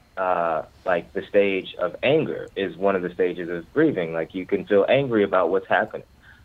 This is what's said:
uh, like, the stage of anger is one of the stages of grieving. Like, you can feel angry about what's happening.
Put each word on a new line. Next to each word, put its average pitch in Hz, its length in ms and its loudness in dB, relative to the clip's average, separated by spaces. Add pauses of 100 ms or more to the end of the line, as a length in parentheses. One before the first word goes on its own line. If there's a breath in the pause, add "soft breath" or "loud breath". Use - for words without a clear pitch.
(160)
uh, 85 460 0 (240)
like, 87 260 -2
the 95 100 -6
stage 98 520 0
of 87 280 -4
anger 139 520 0
is 92 220 -4
one 98 180 0
of 90 80 -2
the 87 80 -4
stages 87 380 -2
of 85 260 -8
grieving. 110 400 2
Like, 82 200 -6
you 90 120 -6
can 98 180 -2
feel 98 240 4
angry 120 360 2
about 92 260 2
what's 95 160 0
happening. 104 400 -2 (380 soft breath)